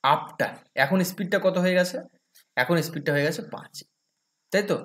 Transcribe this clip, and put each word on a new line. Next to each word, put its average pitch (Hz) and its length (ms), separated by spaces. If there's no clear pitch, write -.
after, - 360
এখন 185 140
স্পিডটা 196 360
কত 185 180
হয়ে 180 160
গেছে? 180 180
এখন 165 140
স্পিডটা 151 280
হয়ে 143 120
গেছে 170 140
পাঁচ, - 200
তাই 196 200
তো? 151 140